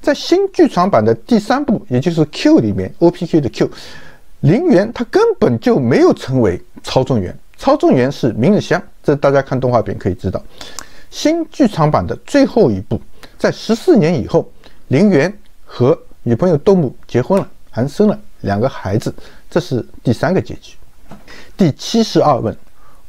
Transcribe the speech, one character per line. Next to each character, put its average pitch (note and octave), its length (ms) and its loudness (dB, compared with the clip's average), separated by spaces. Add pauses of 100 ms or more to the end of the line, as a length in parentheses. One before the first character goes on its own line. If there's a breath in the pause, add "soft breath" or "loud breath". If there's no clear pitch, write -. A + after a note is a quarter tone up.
在 D4 120 0
新 G4 380 0
剧 E4 160 4
场 F#3 220 0
版 A#2+ 140 4
的 A2+ 100 4
第 - 240 0
三 B3 260 0
部， G#3+ 240 -2
也 B2 120 0
就 E3+ 120 0
是 D#3+ 140 2
Q D4+ 320 2
里 A2 160 2
面 F#2+ 260 -4
，O E3+ 120 4
P E3+ 160 -8
Q E3 120 2
的 C3+ 100 0
Q， - 200 -2 (680 loud breath)
陵 G#3 260 4
园 A3 260 4
他 - 140 -8
根 - 160 0 (140)
本 B2 240 0
就 A#3 200 2
没 C3 200 2
有 E4+ 140 6
成 C3 280 -2
为 F#2 180 2 (220)
操 - 220 0
纵 B2 180 0
员， - 160 -8 (200)
操 C#4+ 200 2
纵 D#4+ 160 2
员 C3 180 2
是 A#2 220 -2
明 B2+ 200 2
日 F3+ 60 2
香， D#3+ 220 -2 (220)
这 D3+ 120 2
大 C#3+ 140 2
家 C#3 120 4
看 C3 180 -4
动 B2 120 0
画 A#2 100 2
片 G2+ 160 -6
可 G#2 120 -4
以 F2+ 60 -2
知 F#2+ 160 -4
道。 - 100 -6 (680 loud breath)
新 D#4+ 380 0
剧 C4+ 180 2
场 D3+ 220 0
版 A2 160 0
的 A2+ 100 -6 (100)
最 C#4 200 4
后 D#3 260 2
一 F#2+ 100 -2
部， - 180 -4 (380 loud breath)
在 F#3+ 140 0
十 - 240 -2
四 D#4 220 4
年 E3+ 220 4
以 F2+ 60 -4
后， - 240 0 (380 soft breath)
陵 E3+ 220 4
园 E3+ 220 4 (340)
和 C3+ 320 2 (260)
女 A#2+ 120 2
朋 F3 140 0
友 D#3+ 80 4
动 G3 200 4
木 C#3+ 180 0 (120)
结 - 140 0
婚 F#3+ 180 0
了， - 80 -4 (220)
还 A#2+ 180 -4
生 G#3 200 2
了 - 120 0 (220)
两 G2+ 180 -2
个 B2+ 80 0
孩 G#2 300 -4
子， - 160 -4 (360 loud breath)
这 F3+ 100 -2
是 - 260 -4 (160)
第 B2 120 0
三 D3+ 200 0
个 E3+ 80 2
结 - 140 -12
局。 - 200 -18 (840 loud breath)
第 F3 160 -2
七 - 280 -4
十 E3+ 220 0
二 C#3 140 2
问， A2 200 -6 (520 soft breath)